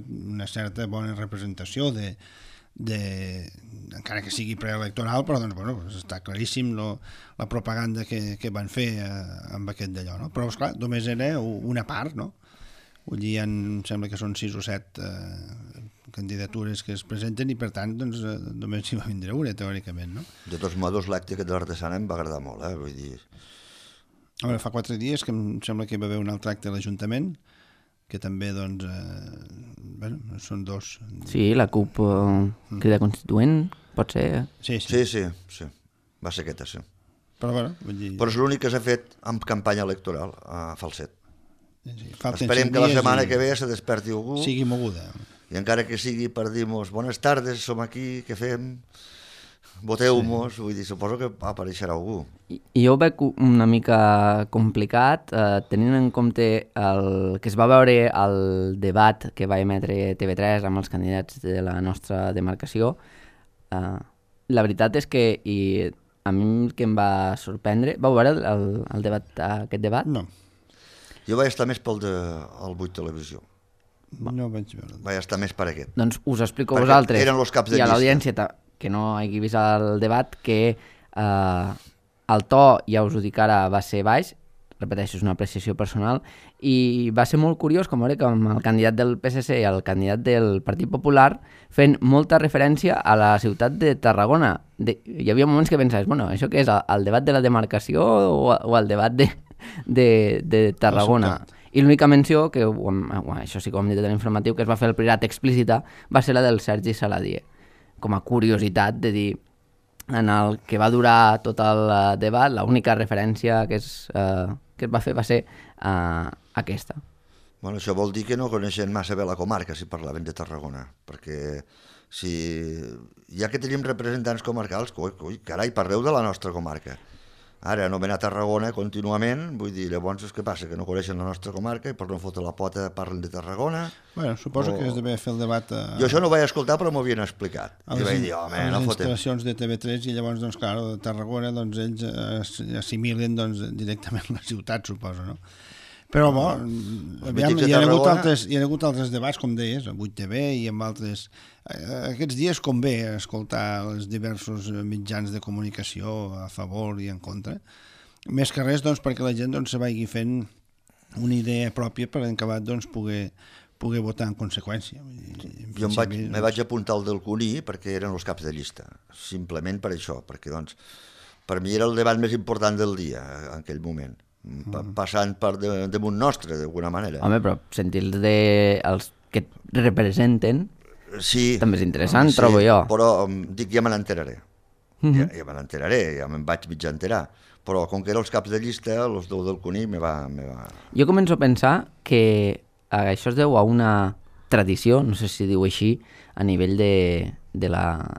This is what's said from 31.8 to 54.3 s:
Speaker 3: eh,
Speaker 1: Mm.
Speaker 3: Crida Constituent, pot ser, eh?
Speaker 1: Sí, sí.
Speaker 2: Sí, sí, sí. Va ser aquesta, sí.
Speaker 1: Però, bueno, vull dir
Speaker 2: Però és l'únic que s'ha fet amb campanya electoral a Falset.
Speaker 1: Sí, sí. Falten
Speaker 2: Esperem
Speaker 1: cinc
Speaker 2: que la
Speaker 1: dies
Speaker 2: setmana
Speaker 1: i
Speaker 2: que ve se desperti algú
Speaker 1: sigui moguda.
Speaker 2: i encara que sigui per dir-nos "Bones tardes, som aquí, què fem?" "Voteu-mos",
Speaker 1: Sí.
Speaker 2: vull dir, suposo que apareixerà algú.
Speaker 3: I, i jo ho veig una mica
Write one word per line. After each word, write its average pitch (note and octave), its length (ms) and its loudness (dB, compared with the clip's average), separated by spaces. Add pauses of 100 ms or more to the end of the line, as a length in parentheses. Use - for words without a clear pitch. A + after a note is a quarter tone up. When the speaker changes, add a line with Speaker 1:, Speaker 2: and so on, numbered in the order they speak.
Speaker 3:
eh, G2+ 480 2 (220)
Speaker 1:
Mm. G#2 120 -10
Speaker 3:
Crida G#2+ 180 4
Constituent, A#2 720 2 (240)
pot - 160 0
ser, - 120 0 (100)
eh? B2+ 120 -2 (160)
Speaker 1:
Sí, A#2 180 -4
sí. - 100 -8
Speaker 2:
Sí, B2 160 2
sí, G#2+ 180 -4 (240)
sí. - 180 -16 (600)
Va F2 60 -6
ser E2 120 -10
aquesta, D#2+ 220 -12
sí. - 140 -14 (600)
Speaker 1:
Però, A#2+ 140 -4
bueno, B2 220 -4 (100)
vull G2+ 140 -10
dir G2+ 180 -8
Speaker 2:
Però A2+ 140 0
és G#2+ 40 -6
l'únic C3+ 260 0
que B2+ 100 -2
s'ha B2 100 -2
fet A#2+ 400 -2
amb A2 240 -8
campanya G#2 400 -2
electoral F#2 480 -8 (120)
a E2 300 -12
Falset. D#2 380 -14 (720)
Speaker 1:
Sí, A#2+ 140 -16
sí. A2+ 180 -18
Falten B2 300 -4
Speaker 2:
Esperem B2 200 2
Speaker 1:
cinc A#2+ 60 -2
Speaker 2:
que C3 80 2
la B2+ 80 6
Speaker 1:
dies C#3 80 2
Speaker 2:
setmana B2+ 260 4
Speaker 1:
i - 60 -2
Speaker 2:
que B2+ 80 2
ve C3 180 2
se B2+ 140 -4
desperti A2 420 -4
algú A#2+ 300 -6
Speaker 1:
sigui C3+ 240 -2
moguda. A#2 400 -4 (440)
Speaker 2:
i F2 80 -8
encara A2+ 300 0
que A2+ 100 -6
sigui A#2+ 320 -4
per A2+ 240 -6
dir-nos A2 380 -4
"Bones A2+ 280 -6
tardes, B2+ 440 -2
som A#2 180 -6
aquí, B2+ 440 -10
què A2+ 120 -8
fem?" B2 380 -6 (1080)
"Voteu-mos", A#2 760 2
Speaker 1:
Sí. A2+ 40 -12
Speaker 2:
vull G#2 140 -6
dir, G2 80 -8
suposo G2+ 340 -6
que B2 120 -6 (180)
apareixerà F#2+ 480 -6
algú. F2 300 -6 (260)
Speaker 3:
I, - 60 -10 (180)
i B2 80 8
jo B2+ 100 10
ho C3+ 60 8
veig D#3+ 160 4 (220)
una A#2+ 280 6
mica G#2+ 840 4